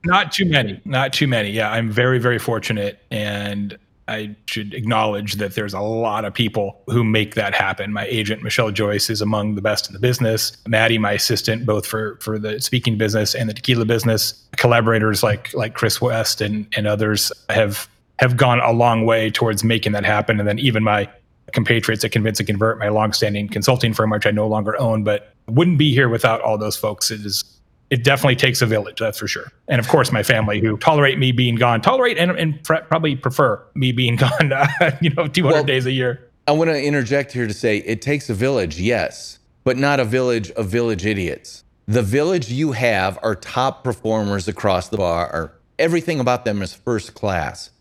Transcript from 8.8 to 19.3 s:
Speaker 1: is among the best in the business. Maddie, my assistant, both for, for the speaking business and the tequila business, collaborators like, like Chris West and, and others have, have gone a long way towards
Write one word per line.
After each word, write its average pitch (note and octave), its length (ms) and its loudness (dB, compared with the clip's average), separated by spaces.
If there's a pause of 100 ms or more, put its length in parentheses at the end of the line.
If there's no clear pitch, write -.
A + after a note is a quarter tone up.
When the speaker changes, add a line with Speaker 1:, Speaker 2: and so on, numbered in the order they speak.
Speaker 1:
is G#2 120 -2
among G#2+ 320 0
the G2+ 80 -6
best G#2 260 -2
in - 60 -14
the - 60 -16
business. A#2 560 0 (120)
Maddie, A2+ 300 2
my G#2 140 0
assistant, A2 540 -2
both G#2+ 200 0
for, A2 360 -6
for A2 180 -4
the G#2+ 220 -6
speaking A#2 360 0
business G#2+ 380 0
and A2 140 -2
the G#2+ 40 -8
tequila A#2 320 0
business, A2+ 560 0 (140)
collaborators A2+ 640 4
like, - 320 -2
like A2+ 220 -6
Chris - 260 0
West A2 400 -2
and, G#2 240 -4 (100)
and G#2 120 -2
others G#2 440 0 (180)
have, A2 380 0 (300)
have B2+ 200 4
gone B2 240 4
a A#2+ 100 4
long A#2 340 4
way A2+ 240 2
towards A2 340 0